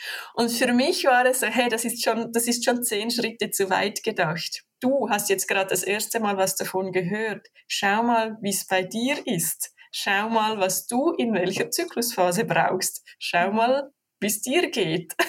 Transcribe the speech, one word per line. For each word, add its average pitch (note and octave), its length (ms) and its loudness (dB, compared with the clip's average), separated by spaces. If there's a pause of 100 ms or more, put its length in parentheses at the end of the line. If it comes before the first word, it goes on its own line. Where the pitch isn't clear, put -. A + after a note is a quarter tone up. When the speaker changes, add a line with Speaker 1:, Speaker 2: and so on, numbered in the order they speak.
(340)
Speaker 1:
Und A3+ 180 2
für B3 200 2
mich C#4 340 2
war B3+ 200 6
es B3+ 140 4
so, G#3+ 80 0
„Hey, A3+ 220 2
das A3+ 160 -2
ist - 180 -4
schon, A3+ 280 0
das A3+ 160 0
ist A#3+ 160 0
schon A#3+ 200 2
zehn G#3+ 260 -2
Schritte A3+ 400 -2
zu F#3+ 200 0
weit G3 340 0
gedacht. E3+ 600 -2 (160)
Du B3+ 300 0
hast G3+ 200 0
jetzt F#3+ 180 0
gerade G3 220 0
das F#3 140 0
erste G#3+ 360 -2
Mal G3+ 180 0
was F#3+ 180 0
davon F#3+ 360 -4
gehört. G3+ 560 -2 (200)
Schau G#3 360 0
mal, A3 380 0
wie's G3 240 -2
bei F#3 180 2
dir A#3+ 420 -2
ist. E3 460 -4 (200)
Schau G#3 380 -2
mal, G#3+ 300 0
was F#3 260 0
du C#4+ 260 2
in A#3 220 0
welcher F#3+ 360 0
Zyklusphase A3+ 720 0
brauchst. F3+ 580 0 (160)
Schau F3+ 320 0
Speaker 2:
Mhm. G#3+ 60 -2
Speaker 1:
mal, C4 360 2 (280)
wie's G3+ 220 -2
dir D#4+ 280 0
geht.“ E3+ 440 -2 (140)